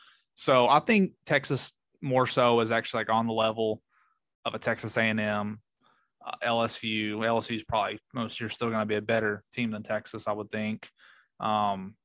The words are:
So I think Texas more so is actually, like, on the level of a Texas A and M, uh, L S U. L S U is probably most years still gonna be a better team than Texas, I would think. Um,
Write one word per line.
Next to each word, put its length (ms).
So 320
I 120
think 340
Texas 460
more 260
so 340
is 100
actually, 300
like, 80
on 180
the 60
level 480
of 120
a 40
Texas 380
A 40
and 180
M, 420
uh, 160
L 220
S 200
U. 400
L 140
S 120
U 60
is 80
probably 360
most 280
years 120
still 160
gonna 160
be 100
a 60
better 420
team 180
than 120
Texas, 440
I 60
would 160
think. 400
Um, 640